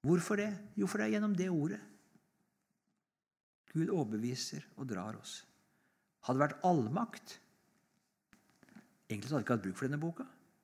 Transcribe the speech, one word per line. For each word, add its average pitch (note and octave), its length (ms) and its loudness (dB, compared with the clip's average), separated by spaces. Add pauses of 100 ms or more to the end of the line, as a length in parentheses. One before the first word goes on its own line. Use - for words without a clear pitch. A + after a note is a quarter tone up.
Hvorfor F3 320 4
det? G#3 140 0 (260)
Jo, G3+ 140 2
for G#3 100 0
det G#3+ 60 2
er G#3+ 100 2
gjennom G#3 200 2
det F3+ 120 2
ordet E3+ 320 0 (1900)
Gud D#3+ 160 0
overbeviser B2+ 720 -2 (160)
og C3+ 140 -8
drar G#2 260 -6
oss. - 220 -14 (840)
Hadde C3 140 2
det D3 60 6
vært D3 240 0
allmakt, E3 720 0 (1700)
egentlig G#2+ 180 -4
så D3+ 60 0
hadde B2+ 80 4
vi - 60 -4
ikke B2 80 6
hatt G2 80 -2
bruk F#2+ 140 -4
for C3+ 100 -2
denne D3 120 -2
boka. E3 260 -4 (380)